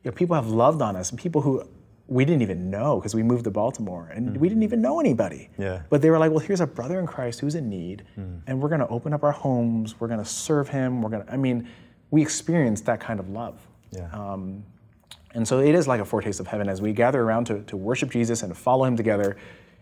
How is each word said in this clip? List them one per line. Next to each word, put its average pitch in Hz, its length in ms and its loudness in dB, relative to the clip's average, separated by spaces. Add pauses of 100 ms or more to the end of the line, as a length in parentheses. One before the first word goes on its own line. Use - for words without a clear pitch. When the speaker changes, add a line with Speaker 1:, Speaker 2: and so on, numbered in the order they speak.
Speaker 1:
know, 123 60 -2
people 175 240 2
have 120 120 0
loved 127 340 4
on 104 140 0
us, 92 160 -6
and 123 80 -10
people 160 220 0
who 131 220 0 (440)
we 131 180 2
didn't 156 160 4
even 92 300 -2
know 113 280 0
'cause 104 140 -6
we 110 80 2
moved 117 220 2
to 110 80 -2
Baltimore 98 640 -4
and 123 220 -4
we 165 120 4
didn't 220 100 2
Speaker 2:
Mm-hmm. 220 40 4
Speaker 1:
even 220 180 0
know 277 180 2
anybody. 113 500 0 (100)
Speaker 2:
Yeah. 92 300 -4
Speaker 1:
But 147 120 4
they 160 80 8
were 165 80 8
like, 160 140 6
"Well, 156 80 4
here's 180 220 0
a 156 60 4
brother 147 320 -4
in 175 60 -2
Christ 123 340 -6
who's 143 160 -2
in 135 140 -4
need, 92 340 -8 (140)
Speaker 2:
Mm. 90 300 -10
Speaker 1:
and 131 140 -2
we're 147 80 0
gonna 151 180 2
open 120 260 -4
up 147 100 -2
our 147 80 4
homes, 117 680 0
we're 117 80 -4
gonna 110 180 -4
serve - 440 -2
him, 127 320 -2
we're 110 100 -2
gonna," 104 180 -6
I 131 80 -4
mean, 127 300 0 (440)
we 151 120 6
experienced 139 640 0
that 113 140 0
kind 107 200 -6
of 92 100 -10
love. 107 300 -10 (320)
Speaker 2:
Yeah. 90 200 -10
Speaker 1:
Um, 98 520 -10 (720)
and 117 120 -2
so 131 120 2
it 147 160 6
is 160 120 4
like 123 120 2
a 98 60 -2
foretaste 101 340 -2
of - 80 -10
heaven. 104 220 -4
As 95 120 -4
we 107 120 -2
gather 123 280 4
around 113 260 2
to, 104 160 -2
to - 140 -10
worship 127 320 -2
Jesus 117 320 0
and 87 160 -8
follow 131 280 2
him 123 100 2
together, 104 420 0 (440)